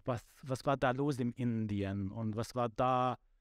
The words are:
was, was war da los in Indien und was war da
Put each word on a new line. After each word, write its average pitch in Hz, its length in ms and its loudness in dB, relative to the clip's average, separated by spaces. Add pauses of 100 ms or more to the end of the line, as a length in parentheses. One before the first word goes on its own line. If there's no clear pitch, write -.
was, 117 160 -4 (220)
was 131 220 -6
war 139 120 2
da 131 140 4
los 139 280 0
in 120 140 0
Indien 101 800 0
und 110 240 -4
was 117 200 -4
war 120 140 0
da 127 480 2 (240)